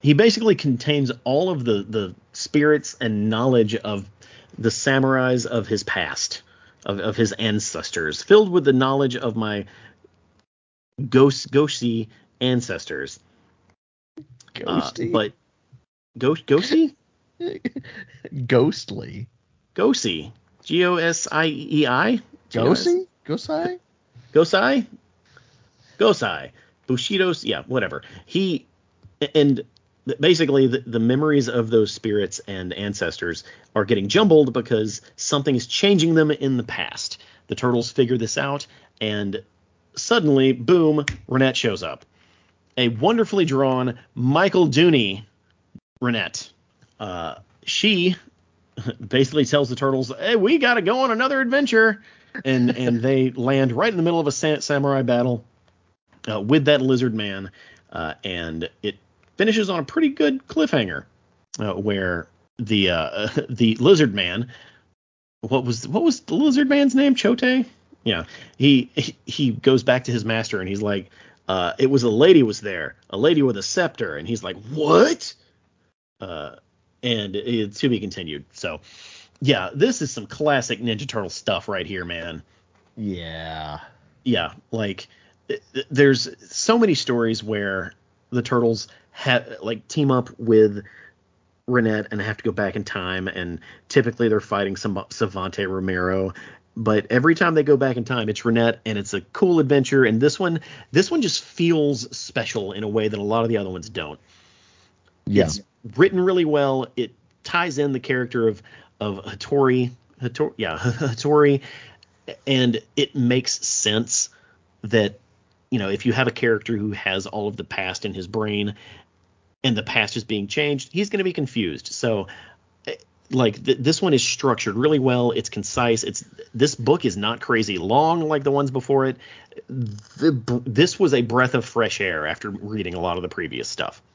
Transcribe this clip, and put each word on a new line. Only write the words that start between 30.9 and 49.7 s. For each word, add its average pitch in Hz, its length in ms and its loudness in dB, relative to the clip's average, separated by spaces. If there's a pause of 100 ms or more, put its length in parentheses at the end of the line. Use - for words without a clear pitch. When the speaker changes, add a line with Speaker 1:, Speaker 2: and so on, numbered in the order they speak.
Speaker 1:
memories 135 500 2
of 117 200 -2
those 110 240 4
spirits 104 540 -2
and 92 260 -8
ancestors 87 720 -6 (300)
are 107 100 2
getting 101 240 0
jumbled 160 440 6
because 110 500 -2 (140)
something 143 380 -2
is 117 120 -2
changing 170 480 2
them 156 160 6
in 135 260 0
the 120 60 -2
past. - 580 -8 (280)
The - 60 -4
turtles 123 360 0
figure 127 260 2
this 110 220 -4
out, 143 280 -4 (340)
and 104 420 -4 (520)
suddenly, 139 580 4
boom, 151 520 4 (240)
Renette 131 260 2
shows 98 280 -2
up. 76 220 -10 (720)
A 123 120 2
wonderfully 196 560 2
drawn 131 540 0 (160)
Michael 165 540 2
Dooney 123 560 4 (800)
Renette. 113 480 -4 (480)
Uh, 90 380 -10 (280)
she 180 520 0 (600)
<laughs> 120 320 -10
basically 135 360 2
tells 143 240 0
the 123 80 -6